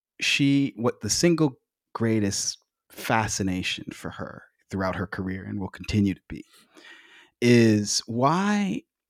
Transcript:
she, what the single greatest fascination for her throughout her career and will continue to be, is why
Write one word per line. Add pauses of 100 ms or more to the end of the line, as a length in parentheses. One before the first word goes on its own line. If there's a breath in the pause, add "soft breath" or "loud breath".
(220)
she,
what
the
single (340)
greatest (320)
fascination
for
her (260)
throughout
her
career
and
will
continue
to
be, (960 loud breath)
is
why (280)